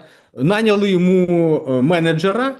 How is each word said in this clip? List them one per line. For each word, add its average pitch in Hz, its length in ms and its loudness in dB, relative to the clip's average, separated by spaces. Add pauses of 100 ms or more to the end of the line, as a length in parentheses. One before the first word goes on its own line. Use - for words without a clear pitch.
(340)
наняли 202 560 0
йому, 175 640 2 (120)
е, 127 140 -2
менеджера 175 760 -2